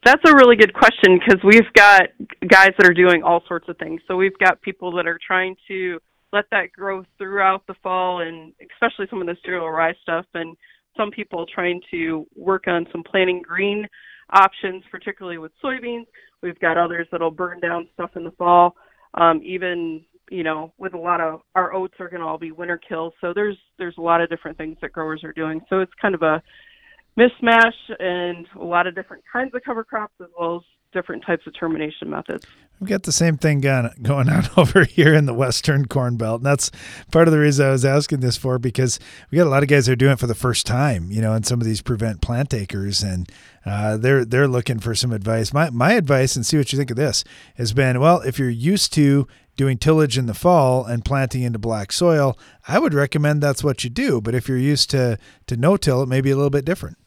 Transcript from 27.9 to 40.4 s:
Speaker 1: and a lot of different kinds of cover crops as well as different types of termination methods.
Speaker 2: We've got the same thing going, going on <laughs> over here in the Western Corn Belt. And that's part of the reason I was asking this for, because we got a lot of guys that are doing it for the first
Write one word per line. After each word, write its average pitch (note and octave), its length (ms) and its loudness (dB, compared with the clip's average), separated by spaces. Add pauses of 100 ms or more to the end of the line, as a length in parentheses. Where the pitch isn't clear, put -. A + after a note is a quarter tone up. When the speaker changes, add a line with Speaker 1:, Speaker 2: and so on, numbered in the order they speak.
Speaker 1:
and F3 460 -6 (140)
a F3 40 -12
lot F3 240 0
of F3 80 -10
different G3 360 -16
kinds B3 240 -8
of B3 80 -10
cover A3+ 220 -10
crops G#3+ 340 -10
as F3+ 80 -20 (100)
well E3+ 200 -6
as F3 60 -14 (280)
different - 340 -10
types E3+ 220 -4
of D3+ 100 -18
termination D#3 520 -8
methods. - 360 -10 (340)
Speaker 2:
We've G3 100 -10
got G3 140 -2
the - 80 -6
same E3 260 0
thing D3 240 0
going, C3 280 0 (120)
going C3 280 0
on D#3 220 0
<laughs> - 60 2
over F3 260 4
here D#3 300 4
in D3+ 120 4
the B2 80 -4
Western C3+ 540 -2
Corn B2 300 -4
Belt. A2+ 240 -4
And C3 40 -6
that's C#3+ 260 0 (400)
part E3 160 6
of D#3+ 60 4
the D3+ 60 4
reason C#3+ 260 4
I C3+ 60 2
was C3 140 0
asking C#3+ 340 0
this B2 160 0
for, B2+ 240 -4
because B2 400 -2 (300)
we C#3 80 -2
got E3+ 100 4
a - 20 0
lot C#3 140 2
of C#3 60 -2
guys C#3+ 160 4
that B2+ 80 2
are B2 40 0
doing C3+ 160 4
it B2 60 -2
for B2 80 -2
the A2+ 80 -2
first - 300 -2